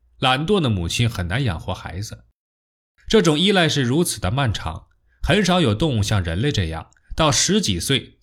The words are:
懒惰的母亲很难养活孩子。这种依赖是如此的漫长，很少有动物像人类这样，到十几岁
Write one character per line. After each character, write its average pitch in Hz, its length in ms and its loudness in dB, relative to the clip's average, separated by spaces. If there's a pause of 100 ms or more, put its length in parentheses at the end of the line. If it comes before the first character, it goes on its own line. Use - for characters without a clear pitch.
(200)
懒 135 260 0
惰 208 140 2
的 131 100 2
母 90 160 0
亲 117 240 0
很 90 160 -6
难 110 160 -2
养 87 160 -2
活 - 160 -8
孩 87 260 -12
子。 - 260 -14 (840)
这 220 120 6
种 160 160 4
依 180 140 2
赖 175 180 4
是 139 140 0
如 135 220 2
此 - 160 -6
的 90 100 -2
漫 123 240 0
长， - 320 -10 (340)
很 190 240 2
少 180 160 2
有 113 140 4
动 143 240 0
物 98 40 2
像 98 200 0
人 85 180 -4
类 143 120 -2
这 92 140 -2
样， 80 240 -10 (260)
到 156 160 2
十 202 280 2
几 90 200 -2
岁 - 420 -4